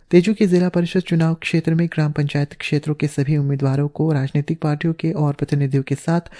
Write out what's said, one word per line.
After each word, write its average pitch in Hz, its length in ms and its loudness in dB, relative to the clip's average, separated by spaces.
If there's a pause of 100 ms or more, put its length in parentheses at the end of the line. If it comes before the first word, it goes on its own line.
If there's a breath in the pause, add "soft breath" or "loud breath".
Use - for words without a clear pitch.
(120)
तेजू 180 220 6
के 202 140 2
जिला 180 220 2
परिषद 175 300 0
चुनाव 165 360 0
क्षेत्र 165 380 -2
में 165 140 2
ग्राम 151 240 0
पंचायत 143 420 -2
क्षेत्रों 147 420 -2
के 156 120 -2
सभी 147 300 0
उम्मीदवारों 139 500 0
को 156 240 -2
राजनीतिक 143 500 0
पार्टियों 156 320 0
के 160 180 -2
और 147 220 0
प्रतिनिधियों 139 500 0
के 139 120 -2
साथ 165 260 0 (180 loud breath)